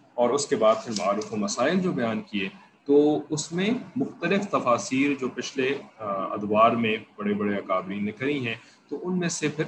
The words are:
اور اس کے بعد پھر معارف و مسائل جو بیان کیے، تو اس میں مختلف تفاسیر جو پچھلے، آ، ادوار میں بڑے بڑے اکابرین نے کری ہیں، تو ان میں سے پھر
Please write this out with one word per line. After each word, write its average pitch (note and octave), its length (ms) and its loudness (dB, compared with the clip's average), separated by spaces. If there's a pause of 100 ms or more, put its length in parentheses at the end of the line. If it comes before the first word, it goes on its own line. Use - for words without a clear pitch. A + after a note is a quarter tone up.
(140)
اور A#2+ 160 2
اس C#3+ 160 0
کے C#3 100 0
بعد A2 180 6 (100)
پھر A#2+ 140 -6
معارف G2+ 340 0
و A2+ 40 -4
مسائل B2 440 0
جو F3+ 120 0
بیان A2+ 280 -2
کیے، G2 280 -4 (360)
تو D3 360 4 (100)
اس D3+ 220 -6
میں F#3 180 0 (260)
مختلف - 520 -2
تفاسیر C3 720 0
جو B2 80 -2
پچھلے، C3 500 -4 (200)
آ، A2+ 140 -10
ادوار G#2 580 4
میں A2+ 260 0 (200)
بڑے G#2 180 0
بڑے G2+ 220 0
اکابرین F#2+ 480 -2
نے G#2 80 -4
کری C3 340 -4
ہیں، A2+ 80 -4 (340)
تو C#3+ 140 -8
ان F3+ 160 -2
میں F3 100 0
سے D#3 200 -2
پھر D3+ 200 -2